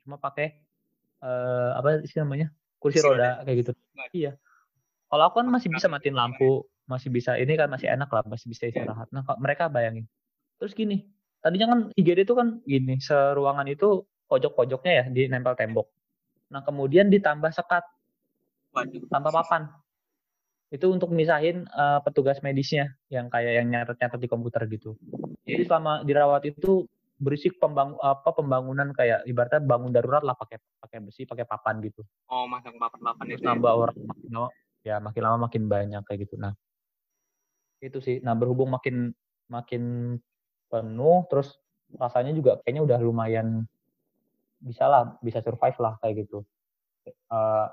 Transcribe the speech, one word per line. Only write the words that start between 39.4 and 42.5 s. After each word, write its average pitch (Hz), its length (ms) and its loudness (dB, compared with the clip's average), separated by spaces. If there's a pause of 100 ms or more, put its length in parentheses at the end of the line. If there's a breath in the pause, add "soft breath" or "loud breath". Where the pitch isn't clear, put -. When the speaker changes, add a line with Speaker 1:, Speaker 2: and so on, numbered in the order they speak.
Speaker 1:
makin 120 640 -6 (560)
penuh, 123 560 2
terus 135 320 -2 (400)
rasanya 127 320 0
juga 135 320 2